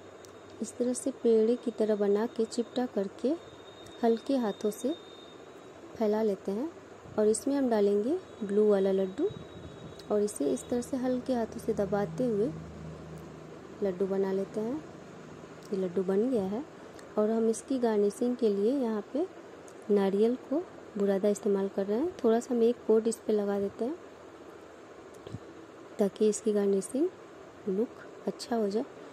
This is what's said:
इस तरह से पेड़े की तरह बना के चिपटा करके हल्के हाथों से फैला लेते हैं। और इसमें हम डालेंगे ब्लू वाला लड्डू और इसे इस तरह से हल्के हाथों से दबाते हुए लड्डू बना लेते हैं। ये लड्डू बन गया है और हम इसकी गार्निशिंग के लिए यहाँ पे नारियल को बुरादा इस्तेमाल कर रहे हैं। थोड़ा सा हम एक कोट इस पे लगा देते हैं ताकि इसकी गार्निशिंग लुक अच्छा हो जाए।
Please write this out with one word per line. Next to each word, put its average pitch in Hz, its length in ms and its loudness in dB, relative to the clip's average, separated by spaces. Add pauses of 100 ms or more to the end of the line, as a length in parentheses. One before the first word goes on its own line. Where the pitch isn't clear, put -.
(640)
इस - 140 -8
तरह 247 160 0
से 254 180 -2
पेड़े 226 460 6
की 240 140 -4
तरह 214 260 2
बना 202 300 4
के 226 180 0
चिपटा 240 420 -2
करके 214 460 0 (680)
हल्के 233 340 4
हाथों 214 340 0
से 247 240 -2 (1040)
फैला 214 240 4
लेते 196 300 0
हैं। 262 180 -2 (480)
और 214 100 6
इसमें 226 260 2
हम 269 160 2
डालेंगे 208 480 4 (260)
ब्लू 202 240 4
वाला 196 240 6
लड्डू 196 360 2 (840)
और 208 100 4
इसे 269 300 0
इस - 160 -4
तरह 247 120 0
से 240 160 -4
हल्के 254 380 0
हाथों 226 260 -2
से 220 140 -2
दबाते 202 520 0
हुए 226 240 2 (1300)
लड्डू 196 240 0
बना 190 260 0
लेते 196 280 -2
हैं। 254 240 -4 (880)
ये 202 40 -2
लड्डू 185 260 0
बन 196 280 2
गया 214 140 2
है 208 200 -2 (540)
और 214 120 4
हम 226 180 4
इसकी 247 300 0
गार्निशिंग 226 580 2
के 226 120 4
लिए 208 300 4
यहाँ 220 340 0
पे 320 140 0 (640)
नारियल 202 460 4 (140)
को 302 120 0 (360)
बुरादा 196 300 2
इस्तेमाल 196 400 2
कर 196 180 -2
रहे 208 120 0
हैं। 349 260 -2
थोड़ा 226 160 6
सा 247 140 -2
हम 233 80 4
एक 240 140 6 (100)
कोट 220 200 6
इस 226 100 2
पे - 160 -2
लगा 202 280 2
देते 202 240 -4
हैं 311 200 -6 (1900)
ताकि 214 300 2
इसकी 208 240 0
गार्निशिंग 202 560 2 (600)
लुक 202 200 0 (380)
अच्छा - 300 -4
हो 214 120 2
जाए। 220 160 -2 (280)